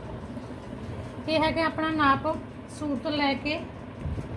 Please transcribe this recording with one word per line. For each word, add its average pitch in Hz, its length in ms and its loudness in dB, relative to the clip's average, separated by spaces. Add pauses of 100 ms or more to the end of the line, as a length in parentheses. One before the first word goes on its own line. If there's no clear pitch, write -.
(1300)
ਇਹ 311 140 4
ਹੈਗਾ 320 240 4
ਆਪਣਾ 311 240 0
ਨਾਪ 294 380 6 (500)
ਸੂਟ 294 240 0
ਤੋਂ 320 80 0
ਲੈ 285 240 4
ਕੇ 302 260 0 (760)